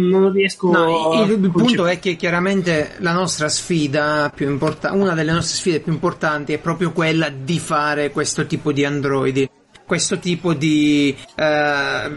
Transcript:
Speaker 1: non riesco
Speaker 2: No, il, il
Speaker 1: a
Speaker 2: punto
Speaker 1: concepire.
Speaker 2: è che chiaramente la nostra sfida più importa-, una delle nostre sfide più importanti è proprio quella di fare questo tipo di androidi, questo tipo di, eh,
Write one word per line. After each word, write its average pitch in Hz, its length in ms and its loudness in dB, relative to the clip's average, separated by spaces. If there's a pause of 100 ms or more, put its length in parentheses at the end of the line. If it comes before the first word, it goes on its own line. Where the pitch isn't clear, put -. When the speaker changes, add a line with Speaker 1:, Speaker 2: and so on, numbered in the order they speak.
Speaker 1:
non 190 240 4
riesco 190 380 0
Speaker 2:
No, 165 420 2
il, 180 160 4
il 208 60 4
Speaker 1:
a 220 40 0
Speaker 2:
punto 190 200 2
Speaker 1:
concepire. 196 320 4
Speaker 2:
è 180 80 0
che 175 180 -2
chiaramente 175 840 0
la 175 120 0
nostra 165 380 -2
sfida 151 840 0
più 143 140 -2
importa-, 143 460 -2
una 196 180 2
delle 160 180 0
nostre 170 280 0
sfide 160 220 0
più 165 120 -4
importanti 151 640 -2
è 147 40 -2
proprio 170 320 -2
quella 160 380 0
di 139 300 -4
fare 147 520 -2
questo - 360 -2
tipo 151 260 -2
di 139 100 0
androidi, 139 640 0 (380)
questo 175 340 -2
tipo 175 360 -2
di, 147 600 2 (200)
eh, 147 840 0